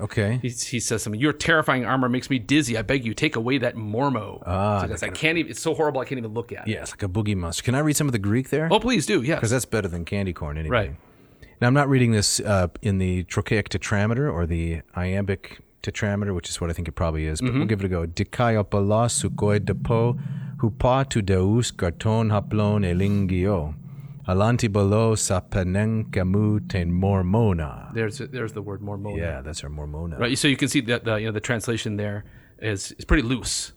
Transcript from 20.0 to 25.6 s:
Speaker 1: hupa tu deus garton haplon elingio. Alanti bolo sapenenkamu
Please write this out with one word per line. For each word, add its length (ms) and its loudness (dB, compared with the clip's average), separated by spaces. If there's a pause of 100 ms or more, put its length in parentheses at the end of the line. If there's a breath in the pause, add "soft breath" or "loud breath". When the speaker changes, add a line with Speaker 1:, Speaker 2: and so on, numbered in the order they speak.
Speaker 1:
hupa 500 2
tu 140 0
deus 480 4
garton 640 0
haplon 520 2
elingio. 920 2 (520 loud breath)
Alanti 420 4
bolo 460 4
sapenenkamu 1500 0